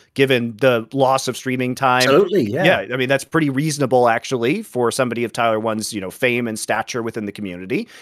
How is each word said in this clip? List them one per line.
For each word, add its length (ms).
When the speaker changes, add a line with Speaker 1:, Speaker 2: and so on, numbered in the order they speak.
Speaker 1:
given 480
the 320
loss 340
of 80
streaming 400
time. 280
Speaker 2:
Absolutely, 400
yeah. 200
Speaker 1:
Yeah, 300
I 20
mean, 140
that's 160
pretty 240
reasonable, 580
actually, 560
for 300
somebody 320
of 80
Tyler 260
One's, 320
you 80
know, 100
fame 380
and 100
stature 460
within 220
the 80
community, 560